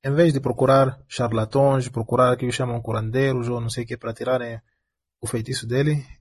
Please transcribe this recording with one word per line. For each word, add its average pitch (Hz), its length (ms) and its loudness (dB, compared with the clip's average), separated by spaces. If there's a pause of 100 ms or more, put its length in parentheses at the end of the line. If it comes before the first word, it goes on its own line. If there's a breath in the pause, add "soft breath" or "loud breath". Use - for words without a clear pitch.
em 139 100 -2
vez 160 200 6
de 135 60 0
procurar 131 680 2
charlatões, 123 800 0
procurar 123 460 2
aquilo 123 180 -2
que - 60 -4
chamam 120 240 -4
curandeiros 117 680 -2
ou 120 120 -2
não 117 100 -4
sei 120 140 -6
o 113 40 -8
que 123 100 -8
para 117 160 -8
tirarem 120 480 -2 (580)
o - 60 -12
feitiço 113 400 -6
dele 139 400 0 (160)